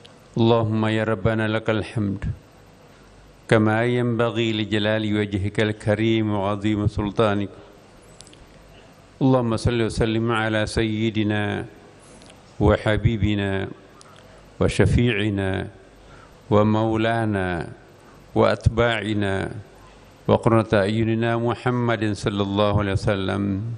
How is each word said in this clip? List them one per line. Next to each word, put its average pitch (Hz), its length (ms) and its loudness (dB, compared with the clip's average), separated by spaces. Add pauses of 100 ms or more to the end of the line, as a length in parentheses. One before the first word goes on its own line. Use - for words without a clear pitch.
(320)
Allahumma 113 560 2
ya 110 160 0
Rabbana 110 480 0
lakal 110 320 -2
hamd. 101 480 -4 (1120)
Kama 110 400 2
yanbaghi 117 720 0
li 110 80 -2
jalali 107 480 0
wajhikal 104 640 -2
karim 110 560 0
wa 101 240 -2
azim 104 320 0
sultanik. 104 640 -2 (1700)
Allahumma 123 400 2
salli 120 240 0
wa 104 80 -2
sallim 113 400 0
ala 110 320 0
sayyidina 107 1040 -2 (880)
wa 104 240 4
habibina 101 880 0 (880)
wa 92 80 0
syafi'ina 101 1040 2 (800)
wa 104 160 6
maulana 107 1040 0 (640)
wa 110 160 4
atba'ina 104 1040 0 (680)
wa 104 160 4
qurrata 110 480 2
ayunina 113 480 0
Muhammadin 117 800 -2
sallallahu 101 640 0
alaihi 101 160 -2
wasallam. 98 480 -2 (360)